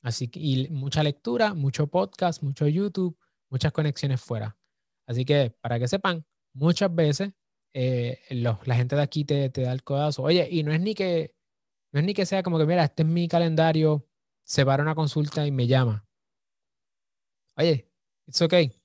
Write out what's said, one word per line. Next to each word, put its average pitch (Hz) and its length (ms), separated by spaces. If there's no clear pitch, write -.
Así 120 260
que, - 100
y 135 300
mucha 143 340
lectura, 214 500
mucho 143 320
podcast, 180 560
mucho 143 260
YouTube, 180 480
muchas 135 220
conexiones 143 480
fuera. 110 380
Así 127 200
que, 139 360
para 120 160
que 123 100
sepan, 180 380
muchas 170 420
veces, 165 380
eh, 127 460
los, 120 360
la 123 80
gente 123 200
de 147 80
aquí 143 220
te, 139 260
te 131 100
da 127 100
el 131 120
codazo. 143 400
Oye, 165 260
y 165 140
no 151 100
es 160 80
ni 208 140
que, 175 400
no 143 80
es 156 60
ni 196 100
que 196 100
sea 190 160
como 175 160
que, 156 80
"Mira, 170 180
este 156 200
es 156 60
mi 170 180
calendario, 160 800
separa 135 380
una 151 140
consulta 151 500
y 143 60
me 127 160
llama". 120 360
Oye, 151 320
it's - 160
okay. 165 320